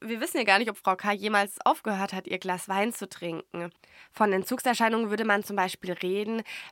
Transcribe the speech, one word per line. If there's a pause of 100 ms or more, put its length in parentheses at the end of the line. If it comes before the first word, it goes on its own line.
wir
wissen
ja
gar
nicht,
ob
Frau
K.
jemals
aufgehört
hat,
ihr
Glas
Wein
zu
trinken. (420)
Von
Entzugserscheinungen
würde
man
zum
Beispiel
reden, (300)